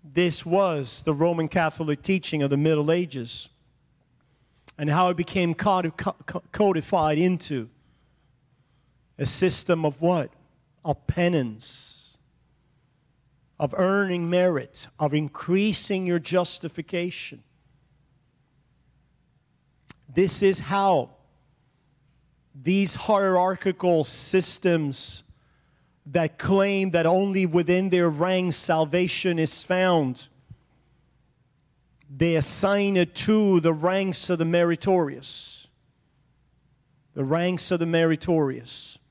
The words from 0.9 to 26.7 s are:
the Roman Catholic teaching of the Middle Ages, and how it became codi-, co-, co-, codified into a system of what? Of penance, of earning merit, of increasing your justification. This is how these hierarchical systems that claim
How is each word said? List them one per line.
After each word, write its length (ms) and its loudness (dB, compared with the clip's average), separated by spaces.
the 120 0
Roman 340 0
Catholic 560 -2
teaching 400 -2
of 80 0
the 60 2
Middle 340 2
Ages, 580 -4
and 100 -4
how 220 2
it 80 -2
became 380 -2
codi-, 420 0
co-, 180 -6
co-, 240 -10
codified 680 2
into 500 0
a 80 -4
system 580 0
of 160 -2
what? 300 2
Of 220 -4
penance, 1080 -2
of 160 -2
earning 540 0
merit, 560 0
of 160 -2
increasing 920 -2
your 140 0
justification. 1200 -6
This 360 0
is 160 2
how 500 0
these 400 0
hierarchical 1120 2
systems 1200 -2
that 320 -2
claim 540 2